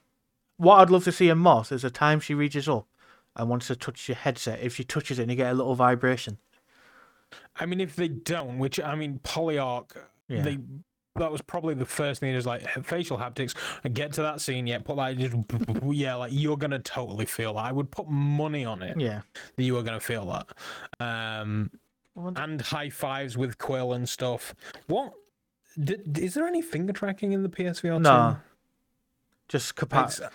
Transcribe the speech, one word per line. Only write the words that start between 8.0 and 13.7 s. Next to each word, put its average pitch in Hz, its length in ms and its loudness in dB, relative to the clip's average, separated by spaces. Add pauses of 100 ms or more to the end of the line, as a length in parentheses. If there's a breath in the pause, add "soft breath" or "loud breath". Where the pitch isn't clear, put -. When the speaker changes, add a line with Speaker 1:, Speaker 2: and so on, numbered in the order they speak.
Speaker 2:
don't, 143 500 -4
which, 135 220 0
I 147 140 -2
mean, 147 280 -4
Polyarc, 139 760 -2 (320)
Speaker 1:
Yeah. 127 140 -2
Speaker 2:
they, 143 160 0 (580)
that 160 140 -2
was 143 120 -6
probably 160 320 -2
the 123 120 -2
first 143 340 -4
thing, 131 140 -2
is 123 120 -2
like, 120 200 -4 (180)
facial 165 340 -4
haptics, 123 360 -6 (300 loud breath)